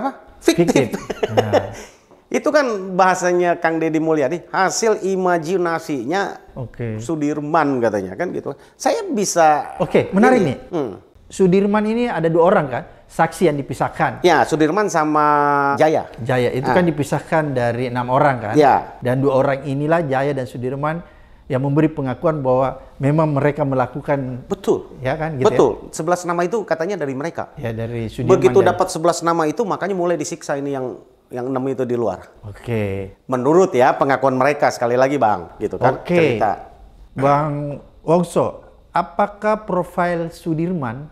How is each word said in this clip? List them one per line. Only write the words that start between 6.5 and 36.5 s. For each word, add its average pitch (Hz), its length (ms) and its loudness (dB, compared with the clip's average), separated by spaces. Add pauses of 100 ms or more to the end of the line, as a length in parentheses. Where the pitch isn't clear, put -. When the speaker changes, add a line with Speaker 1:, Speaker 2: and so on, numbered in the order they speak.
Speaker 2:
Oke. 117 440 -8
Speaker 1:
Sudirman 147 800 0
katanya, 101 380 0
kan 170 140 -6
gitu. - 280 -8 (160)
Saya 440 320 -2
bisa 156 720 2
Speaker 2:
Oke, 175 320 2
menarik 247 300 4
Speaker 1:
ini, 175 80 2
Speaker 2:
nih. 123 100 -2 (100)
Speaker 1:
hmm. 143 240 -4 (340)
Speaker 2:
Sudirman 202 600 2
ini 233 200 0
ada 170 200 -2
dua 165 200 4
orang 185 220 4
kan, 127 160 -6 (220)
saksi 175 400 0
yang 147 100 2
dipisahkan. 139 640 -4
Speaker 1:
Ya, 170 200 6
Sudirman 165 460 2
sama 151 380 2 (500)
Jaya. 151 420 2
Speaker 2:
Jaya, 123 320 0
itu 131 160 -4
Speaker 1:
Ah. 131 80 2
Speaker 2:
kan 180 100 6
dipisahkan 156 680 0
dari 120 360 -2
enam 123 220 -4
orang 131 320 2
kan. 107 120 -4
Speaker 1:
Ya. 131 460 2
Speaker 2:
Dan 123 200 0
dua 135 180 2
orang 135 240 0
inilah, 147 400 0
Jaya 139 320 -2
dan 131 120 -4
Sudirman, 143 600 -6 (400)
yang 127 160 -2
memberi 147 260 2
pengakuan 147 540 -2
bahwa 131 400 0 (160)
memang 156 340 2
mereka 143 300 0
melakukan. 131 840 -2
Speaker 1:
Betul. 190 520 -4
Speaker 2:
Ya 131 160 -4
kan, 156 240 -4
gitu 123 80 0
ya? 220 60 6
Speaker 1:
Betul. 123 200 4 (180)
Sebelas 175 360 -2
nama 175 160 -2
itu 190 220 -2
katanya 190 340 -4
dari 143 160 -6
mereka. 139 420 -8
Speaker 2:
Ya, 117 140 -8
dari 113 380 -6
Sudirman 120 260 -2
Speaker 1:
Begitu - 260 2
Speaker 2:
dan 180 140 2
Speaker 1:
dapat 202 160 -2
sebelas 165 320 -2
nama 170 240 0
itu, 151 160 -4
makanya 190 320 -4
mulai 175 220 -2
disiksa 165 400 -8
ini 143 180 -6
yang, 127 240 -8 (300)
yang 123 200 -8
enam 131 180 -4
itu 131 180 -4
di 120 100 -2
luar. 110 360 -4 (140)
Speaker 2:
Oke. 101 720 -6 (120)
Speaker 1:
Menurut 156 480 2
ya, 131 200 6
pengakuan 135 400 2
mereka, 139 360 2
sekali 120 240 0
lagi, 135 240 2
Bang, 101 400 0
gitu 101 180 -4
kan, 127 240 0
Speaker 2:
Oke. - 140 -4
Speaker 1:
cerita. 117 560 0 (420)